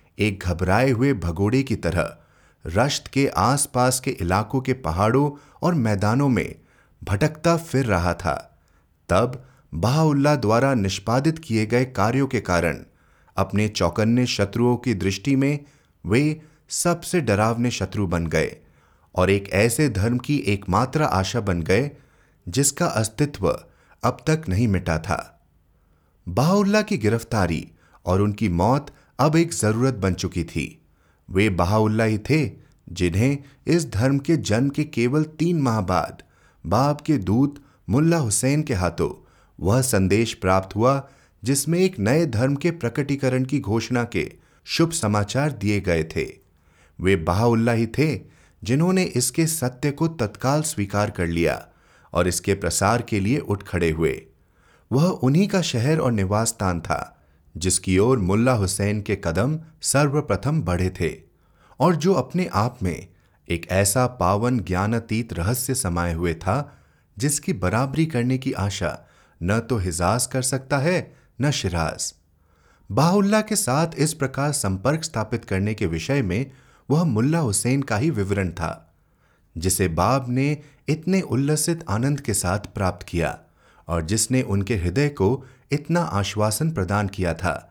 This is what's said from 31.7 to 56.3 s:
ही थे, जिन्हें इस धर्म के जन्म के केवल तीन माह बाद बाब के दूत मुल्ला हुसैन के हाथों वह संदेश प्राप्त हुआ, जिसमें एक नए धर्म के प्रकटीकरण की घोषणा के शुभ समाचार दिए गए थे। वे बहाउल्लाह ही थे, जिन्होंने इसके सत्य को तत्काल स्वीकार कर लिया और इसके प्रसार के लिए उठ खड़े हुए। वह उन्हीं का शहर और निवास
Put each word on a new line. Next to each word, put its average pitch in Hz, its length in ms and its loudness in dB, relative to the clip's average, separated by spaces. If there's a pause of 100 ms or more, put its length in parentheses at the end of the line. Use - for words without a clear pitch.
ही 110 140 0
थे, 139 300 0 (380)
जिन्हें 98 500 0 (280)
इस 151 240 0
धर्म 131 280 2
के 160 180 2
जन्म 113 320 0
के 147 160 -2
केवल 139 400 0 (140)
तीन 170 220 0
माह 113 200 2
बाद 90 420 -2 (420)
बाब 139 360 2
के 151 180 2
दूत 113 440 0 (280)
मुल्ला 156 260 4
हुसैन 139 460 0
के 139 120 -2
हाथों 87 360 0 (480)
वह 104 240 2
संदेश 107 520 2
प्राप्त 95 420 0
हुआ, 135 320 2 (340)
जिसमें 139 360 0
एक 190 200 2
नए 131 280 2
धर्म 127 300 0
के 170 140 0
प्रकटीकरण 131 760 -2
की 139 160 -2
घोषणा 117 440 0
के 95 280 -4 (340)
शुभ 165 240 0
समाचार 110 640 0
दिए 104 280 0
गए 82 240 0 (120)
थे। 71 100 -2 (720)
वे 92 180 4
बहाउल्लाह 113 580 2
ही 113 140 0
थे, 131 320 0 (420)
जिन्होंने 175 420 2 (100)
इसके 156 320 0
सत्य 143 440 -2
को 160 180 -2
तत्काल 139 540 -2
स्वीकार 104 480 -2
कर 90 160 -2
लिया 82 400 0 (460)
और 87 160 2
इसके 95 260 0
प्रसार 101 480 0
के 107 180 -2
लिए 117 180 0
उठ 101 240 -4
खड़े 85 280 0
हुए। 78 320 0 (680)
वह 151 180 4
उन्हीं 170 400 2
का 190 140 0
शहर 139 360 0
और 123 140 0
निवास 107 360 0